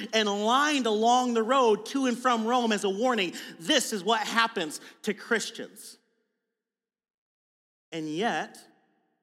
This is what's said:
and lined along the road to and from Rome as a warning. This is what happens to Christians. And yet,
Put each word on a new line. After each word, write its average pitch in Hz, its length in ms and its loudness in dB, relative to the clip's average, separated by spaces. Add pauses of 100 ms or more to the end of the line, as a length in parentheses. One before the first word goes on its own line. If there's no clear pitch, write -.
(120)
and 220 160 2
lined 247 580 2
along 233 460 2
the 226 100 2
road 226 440 2
to 269 180 -2
and 240 140 0
from 240 260 2
Rome 233 280 2
as 202 120 -2
a 196 60 0
warning. 208 420 0 (260)
This 226 360 0
is 180 100 -6
what 220 160 2
happens 208 640 -2 (220)
to 202 100 -2
Christians. - 840 -6 (1900)
And 160 160 -8
yet, 180 520 -4 (640)